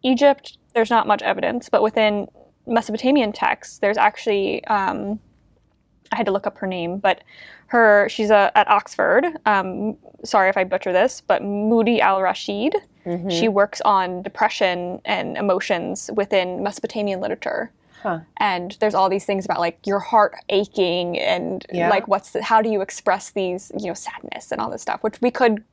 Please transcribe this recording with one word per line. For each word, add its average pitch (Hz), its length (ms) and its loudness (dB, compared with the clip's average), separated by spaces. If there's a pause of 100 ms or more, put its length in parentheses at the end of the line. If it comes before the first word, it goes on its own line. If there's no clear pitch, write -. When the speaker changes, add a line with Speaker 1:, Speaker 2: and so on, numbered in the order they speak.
Speaker 1:
Egypt, 277 560 2 (160)
there's 226 160 2
not 226 160 2
much 208 160 2
evidence, - 480 -2
but - 140 4
within 214 440 0 (380)
Mesopotamian 233 680 0
texts, - 460 -4
there's 208 200 0
actually, 208 680 0
um, 208 540 -2 (920)
I 226 40 -2
had 190 100 -2
to 202 60 -2
look 196 160 -2
up 202 100 -8
her - 80 -8
name, 180 320 -6
but 190 240 0 (460)
her, 214 420 6
she's 214 220 0
a, 202 240 6
at 208 120 0
Oxford. 208 600 2 (180)
Um, 196 500 -2 (280)
sorry 190 260 2
if 190 80 -2
I 190 60 0
butcher 190 280 -4
this, 185 300 2
but - 220 0
Moody 214 580 2
al-Rashid. 196 760 0 (300)
Speaker 2:
Mm-hmm. 175 240 -4
Speaker 1:
She 180 180 0
works 202 340 0
on 185 420 0
depression 180 800 -2
and - 320 -4
emotions 190 760 -2
within 185 480 0
Mesopotamian 202 580 -4
literature. - 500 -6 (300)
Speaker 2:
Huh. 175 180 -4 (180)
Speaker 1:
And 185 420 -2
there's 214 160 0
all 190 120 4
these 190 180 -2
things 196 200 -2
about, - 140 -2
like, 170 260 -4
your 202 140 0
heart 208 340 4 (160)
aching 180 720 0
and, 180 520 -2
Speaker 2:
Yeah. 175 180 0
Speaker 1:
like, 196 180 2
what's 202 240 -2
the, - 100 -4
how 220 220 4
do 226 80 0
you 208 100 0
express - 480 -4
these, 190 480 -6
you 208 100 -8
know, 180 60 -6
sadness - 580 -12
and - 80 -6
all - 120 -4
this - 100 -10
stuff, - 220 -6
which 220 180 -4
we 247 80 2
could 226 420 0